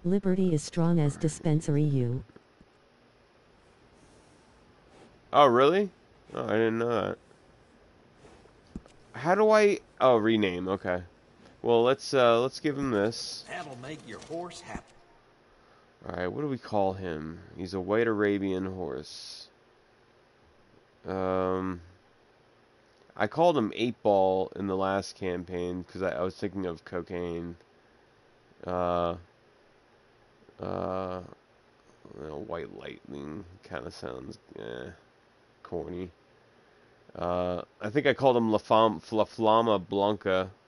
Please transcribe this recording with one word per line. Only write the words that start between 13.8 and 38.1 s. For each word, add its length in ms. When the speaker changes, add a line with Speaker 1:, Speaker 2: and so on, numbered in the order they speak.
Speaker 3:
your 140
horse 400
happy. 220
Speaker 2:
All 60
right, 120
what 140
do 60
we 100
call 360
him? 460
He's 200
a 40
white 280
Arabian 580
horse. 840
Um, 720
I 120
called 280
him 200
Eight 260
Ball 540
in 100
the 100
last 400
campaign 680
'cause 180
I, 120
I 80
was 140
thinking 300
of 200
cocaine. 680
Uh, 500
uh, 600
you 80
know, 100
White 300
Lightning 680
kinda 280
sounds, 460
eh, 320
corny. 480
Uh, 460
I 80
think 180
I 60